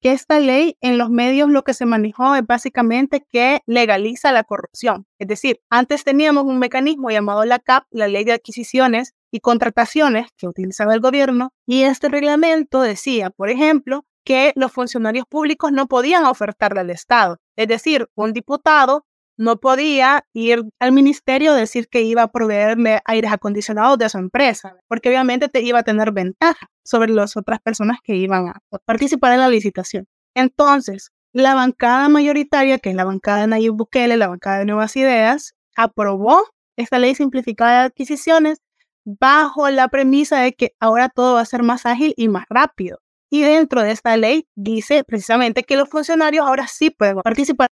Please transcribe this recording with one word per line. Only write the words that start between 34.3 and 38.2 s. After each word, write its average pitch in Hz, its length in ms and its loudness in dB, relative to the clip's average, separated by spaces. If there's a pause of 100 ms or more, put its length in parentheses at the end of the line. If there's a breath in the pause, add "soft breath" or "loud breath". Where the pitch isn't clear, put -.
de 202 60 -2
Nuevas 214 280 -4
Ideas, 262 600 0 (220)
aprobó 220 680 0 (320)
esta 247 240 -2
ley 254 160 2
simplificada 247 640 0
de 262 60 2
adquisiciones 302 720 0 (440)